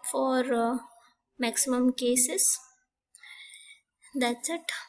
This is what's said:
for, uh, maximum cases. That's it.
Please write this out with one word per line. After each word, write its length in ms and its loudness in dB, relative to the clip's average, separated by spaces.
for, 420 0
uh, 240 0
maximum 540 2
cases. 540 2
That's 380 -4
it. 220 -6